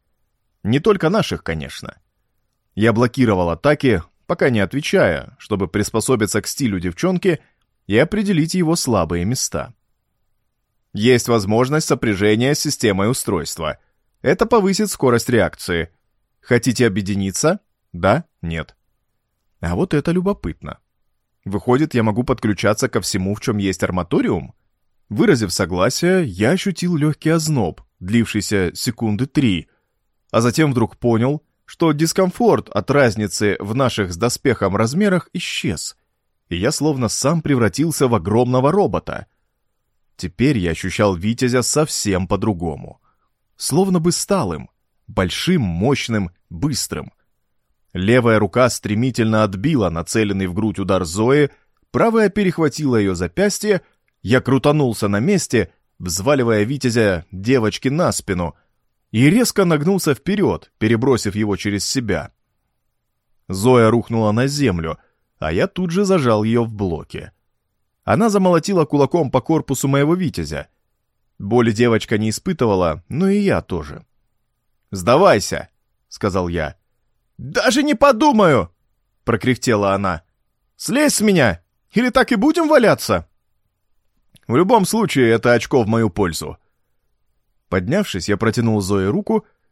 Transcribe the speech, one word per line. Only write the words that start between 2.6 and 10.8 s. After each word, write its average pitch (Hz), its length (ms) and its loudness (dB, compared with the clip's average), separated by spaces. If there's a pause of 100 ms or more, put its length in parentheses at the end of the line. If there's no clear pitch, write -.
Я 110 180 2
блокировал 110 560 2
атаки, 117 540 0 (220)
пока - 240 0
не 113 100 0
отвечая, 101 800 -2
чтобы 95 300 -4
приспособиться 107 760 -2
к - 60 -12
стилю 104 320 -4
девчонки 170 600 -2 (480)
и 202 100 0
определить 196 560 0
его 170 220 0
слабые 87 500 -2
места. 90 480 -6 (1200)